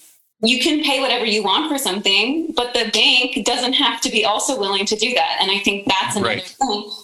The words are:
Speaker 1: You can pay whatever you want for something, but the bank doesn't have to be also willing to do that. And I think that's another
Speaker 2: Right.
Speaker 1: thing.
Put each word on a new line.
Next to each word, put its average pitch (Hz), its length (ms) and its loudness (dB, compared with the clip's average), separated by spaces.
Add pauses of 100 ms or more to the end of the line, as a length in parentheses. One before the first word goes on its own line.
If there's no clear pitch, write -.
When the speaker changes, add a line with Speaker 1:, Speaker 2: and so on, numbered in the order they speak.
(440)
Speaker 1:
You 247 180 2
can 302 220 0
pay 269 160 0
whatever 240 260 0
you 214 160 0
want 208 260 0
for 277 120 -2
something, 208 760 0
but 247 200 0
the 220 180 0
bank 247 500 2
doesn't 247 300 0
have 240 280 2
to 262 100 -2
be 220 120 0
also 226 360 0
willing 196 260 0
to 214 100 0
do 233 200 0
that. 160 260 2
And 190 80 0
I 202 80 2
think 202 300 -2
that's 190 280 0
another 151 200 2
Speaker 2:
Right. - 100 -8
Speaker 1:
thing. 214 460 -4 (120)